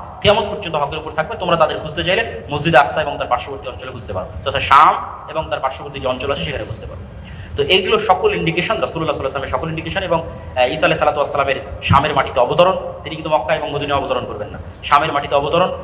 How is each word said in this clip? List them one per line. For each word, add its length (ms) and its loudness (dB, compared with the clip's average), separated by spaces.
কিয়ামত 220 4
পর্যন্ত 320 -6
হকের 220 -2
উপর 140 -8
থাকবে, 240 -4
তোমরা 200 0
তাদের 240 2
খুঁজতে 240 -6
চাইলে 460 0
মসজিদ 260 0
আকসা 260 6
এবং 160 -4
তার 100 -4
পার্শ্ববর্তী 420 -4
অঞ্চলে 220 -12
খুঁজতে 220 -10
পারো, 120 -6
তথা 140 -2
শাম 360 8
এবং 200 -6
তার 100 -2
পার্শ্ববর্তী 400 -6
যে 80 -4
অঞ্চল 240 -2
আছে 120 -2
সেখানে 200 -6
খুঁজতে 220 -10
পারো। 140 -12
তো 60 2
এইগুলো 360 2
সকল 340 2
ইন্ডিকেশন, 480 -2
রাসূলুল্লাহ 340 -2
সাল্লাল্লাহু 40 -8
আলাইহি 20 -6
ওয়াসাল্লামের 280 -4
সকল 200 -2
ইন্ডিকেশন। 340 -4
এবং, 160 0
আহ, 460 -2
ঈসা 200 0
আলাইহিস 140 2
সালাতু 200 2
ওয়াস 120 0
সালামের 240 0
শামের 300 4
মাটিতে 260 2
অবতরণ, 360 4
তিনি 120 -8
কিন্তু 140 -6
মক্কা 260 2
এবং 160 -4
মদিনায় 280 0
অবতরণ 260 -2
করবেন 240 -8
না, 100 -12
শামের 280 4
মাটিতে 240 0
অবতরণ, 360 4